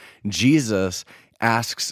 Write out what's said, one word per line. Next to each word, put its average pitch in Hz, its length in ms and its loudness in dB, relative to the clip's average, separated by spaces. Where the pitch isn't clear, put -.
Jesus 104 800 0
asks 113 500 -2